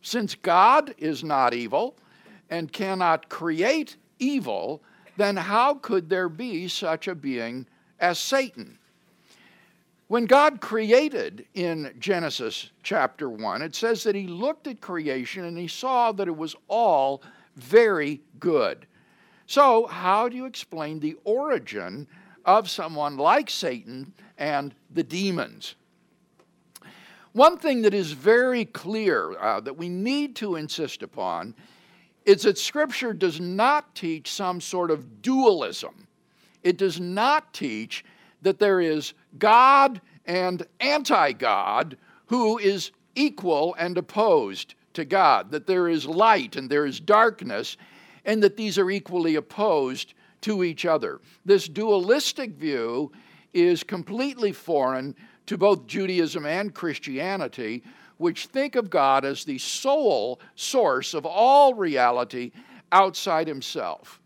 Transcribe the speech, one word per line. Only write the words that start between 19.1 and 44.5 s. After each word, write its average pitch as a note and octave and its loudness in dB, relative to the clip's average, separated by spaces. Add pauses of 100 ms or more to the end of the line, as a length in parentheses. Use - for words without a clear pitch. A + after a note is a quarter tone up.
So B3 4
how F#3 0
do A#3+ -8
you B3+ -10
explain D#3 -10
the D#3 -6
origin D3 -4 (380)
of G3 4
someone D3+ -6
like E3+ 2
Satan C3 -10 (280)
and C#3+ -4 (160)
the D3+ -4
demons? E3 -6 (1600)
One D#4 8
thing C4 0
that G3+ 6
is F3+ -2
very A#3 2
clear, D#3+ -2
uh, G2+ 0
that C3+ -10
we E3+ -8
need A#3+ -4
to G3 -4
insist D3+ -8
upon F#2 -6 (720)
is G3+ 8
that G#3 2
Scripture C4 -4
does E3+ -2
not A3 0
teach D#3+ -8
some F3+ -6
sort F3+ -4
of A#2 -4
dualism. A3 0 (560)
It F3+ 2
does F3+ 0
not G#3+ -2
teach A2 -8 (380)
that F#3+ 0
there G3 2
is D#3 -2 (240)
God B3+ 6 (240)
and F3+ -4 (140)
anti-God D3 0 (280)
who A#3 0
is G3 0 (240)
equal F3 0
and F3 -4
opposed D#3 0 (200)